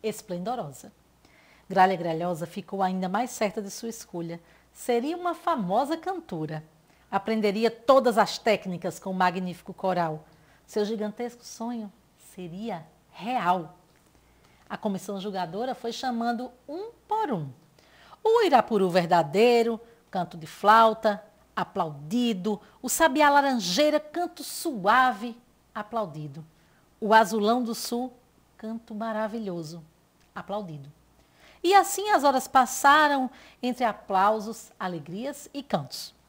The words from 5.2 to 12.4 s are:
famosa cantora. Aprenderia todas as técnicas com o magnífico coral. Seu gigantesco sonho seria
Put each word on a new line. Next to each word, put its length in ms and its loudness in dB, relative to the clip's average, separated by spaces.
famosa 640 -2
cantora. 680 -8
Aprenderia 640 0
todas 480 4
as 180 0
técnicas 600 -2
com 100 -12
o 60 -6
magnífico 580 -2
coral. 520 -4
Seu 180 -2
gigantesco 580 -8
sonho 480 -10
seria 500 -10